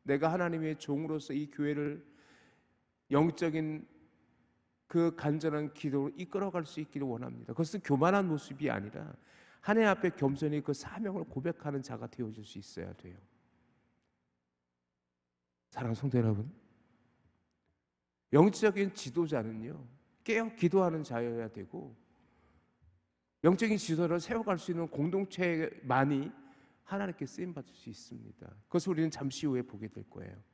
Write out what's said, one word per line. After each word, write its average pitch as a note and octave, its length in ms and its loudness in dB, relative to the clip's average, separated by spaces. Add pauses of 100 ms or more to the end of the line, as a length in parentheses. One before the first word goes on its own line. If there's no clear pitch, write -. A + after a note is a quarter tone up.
내가 D3 320 2
하나님의 E3 460 -2
종으로서 D3+ 540 -4
이 D3 180 -4
교회를 D3 520 -4 (1080)
영적인 D#3 760 2 (1000)
그 E3+ 280 4
간절한 D3+ 600 -2
기도로 C#3 400 0
이끌어갈 F3+ 500 -4
수 - 140 -10
있기를 C#3+ 260 -6
원합니다." A#2+ 480 -6
그것은 E3 280 -2
교만한 F3+ 460 6
모습이 C#3+ 440 -2
아니라 G#2 420 -6 (480)
하나님 G#3+ 280 6
앞에 F#3 220 2
겸손히 C#3+ 500 0
그 C#3+ 120 -2
사명을 G3 520 -6
고백하는 C#3 580 -4
자가 A2+ 240 -8
되어줄 G#2+ 360 -8
수 - 140 -16
있어야 F#2 360 -10
돼요. F2+ 220 -18 (2500)
사랑하는 A#2 260 -2
성도 B2+ 220 0
여러분, A2+ 340 2 (1800)
영적인 G3 600 6
지도자는요, B2+ 920 -4 (360)
깨어 A3+ 320 -2
기도하는 F3 480 2
자여야 A#2 460 -4
되고, A#2 460 -12 (1500)
영적인 G3+ 340 6
지도자를 E3+ 420 0
세워갈 G#3+ 380 -2
수 F3+ 140 -6
있는 E3 160 -2
공동체만이 D#3+ 1400 0 (520)
하나님께 F#3+ 420 -4
쓰임받을 E3 480 -10
수 - 160 -16
있습니다. A2 680 -16 (120)
그것을 F3 220 0
우리는 D#3+ 220 2
잠시 C#3 340 -4
후에 B2+ 160 2
보게 A2 260 -10
될 G2+ 220 -12
거예요. F#2+ 260 -14 (180)